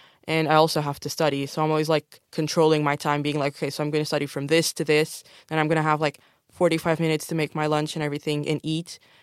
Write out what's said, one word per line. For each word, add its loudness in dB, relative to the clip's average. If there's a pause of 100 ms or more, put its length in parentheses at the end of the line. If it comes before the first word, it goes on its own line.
(240)
and 0
I 4
also 4
have -4
to -8
study, 0
so -4
I'm 2
always, 0
like, -2 (120)
controlling 2
my 2
time, -2
being -2
like, -2
"Okay, -4
so -4
I'm -2
gonna 0
study -2
from -6
this 2
to -6
this, 2 (240)
then -2
I'm 2
gonna 2
have, 0
like, -2 (320)
forty-five 0
minutes -2
to -4
make -2
my -2
lunch 0
and -4
everything -4
and -2
eat, -6 (240)